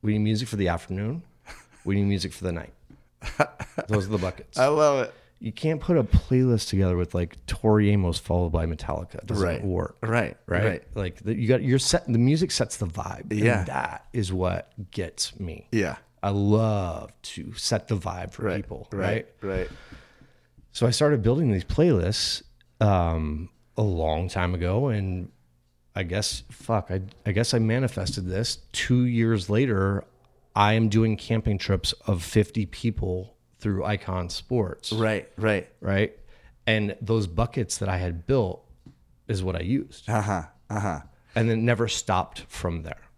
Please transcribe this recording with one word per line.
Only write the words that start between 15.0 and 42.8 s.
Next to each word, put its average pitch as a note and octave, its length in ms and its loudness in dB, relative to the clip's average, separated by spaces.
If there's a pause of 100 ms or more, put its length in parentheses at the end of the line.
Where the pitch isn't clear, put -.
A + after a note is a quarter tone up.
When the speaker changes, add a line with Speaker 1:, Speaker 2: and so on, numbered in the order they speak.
Speaker 1:
me. E2 340 -10
Speaker 2:
Yeah. F#2+ 240 0 (260)
Speaker 1:
I G2+ 80 0
love G2+ 840 2 (100)
to - 320 -12
set - 340 -2
the A2 80 0
vibe F2+ 360 -6
for - 120 -12
Speaker 2:
Right. F#2+ 120 0
Speaker 1:
people, - 340 -10
Speaker 2:
Right. G#2 360 -2 (160)
Speaker 1:
right? G2 60 -6 (100)
Speaker 2:
Right. F2+ 100 -2 (1040)
Speaker 1:
So - 140 0
I B2+ 40 4
started D3 320 4
building B2 300 4
these F#2 120 2
playlists, A2+ 760 2 (380)
um, E2 680 2 (260)
a A#2 60 0
long E2 460 0
time F2+ 260 0
ago, F#2 340 0
and F#2+ 420 -4 (640)
I G2 100 -4
guess, F2+ 460 -4
fuck, - 400 -4
I, F#2+ 120 -2 (240)
I A2 60 0
guess A2+ 200 2
I B2 60 2
manifested A2 680 0
this. F#2+ 320 -4 (140)
Two B2 320 2
years A2+ 460 2
later, G2+ 540 2 (520)
I G#2 180 6
am A2+ 140 4
doing A2 280 2
camping A2 420 -2
trips - 340 -2 (140)
of F2+ 160 0
fifty G#2+ 440 2
people F#2+ 680 -4 (240)
through F#2+ 260 -2
Icon F#2 440 -2
Sports. - 640 -4
Speaker 2:
Right, A2 440 0
right. G#2+ 320 0 (120)
Speaker 1:
Right? G2 360 0 (500)
And G#2+ 340 0
those A2 260 0
buckets G#2 520 -2
that G2 100 -2
I F#2 100 0
had E2+ 280 -4
built A2+ 360 0 (640)
is F#2+ 160 -2
what F#2 140 -2
I E2+ 60 -2
used. C3 460 -4
Speaker 2:
Uh-huh, G2+ 340 0 (280)
uh-huh. G2+ 300 -4 (340)
Speaker 1:
And A2+ 160 2
then A2+ 140 0
never A#2 240 2
stopped - 600 -2
from E2 340 -4